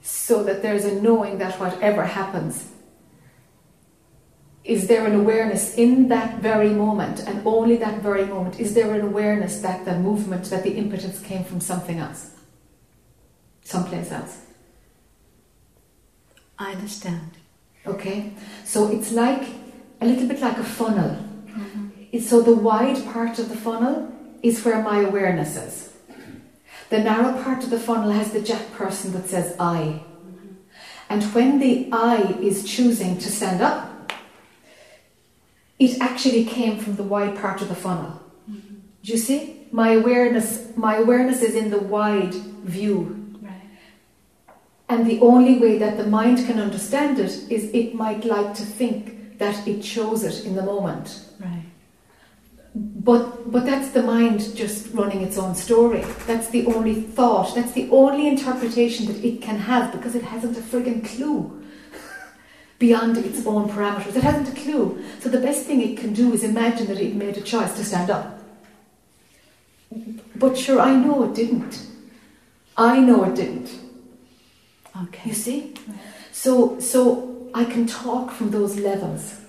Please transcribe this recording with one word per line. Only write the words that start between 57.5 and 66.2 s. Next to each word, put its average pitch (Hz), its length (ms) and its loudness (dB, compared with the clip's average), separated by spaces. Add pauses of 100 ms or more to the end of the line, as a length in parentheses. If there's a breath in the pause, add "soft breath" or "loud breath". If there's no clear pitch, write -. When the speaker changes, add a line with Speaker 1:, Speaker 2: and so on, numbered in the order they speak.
Speaker 1:
that's 240 200 -2
the - 180 -2
only 277 360 6
interpretation 247 800 0
that - 160 -6
it 233 200 -2
can 208 140 -6
have, - 340 0
because 240 240 -8
it 233 80 -2
hasn't 233 340 -6
a 233 40 -10
friggin' 240 440 -2
clue - 560 -6 (600 loud breath)
<laughs> - 560 -20
beyond 233 380 4
its - 280 -4
own 208 240 0
parameters. 202 460 -4
It 262 80 2
hasn't 294 340 2
a - 20 -12
clue. 269 440 -2 (160 loud breath)
So 247 100 -4
the 254 100 2
best 277 280 -2
thing 269 140 2
it - 180 -4
can 214 140 -4
do 233 200 4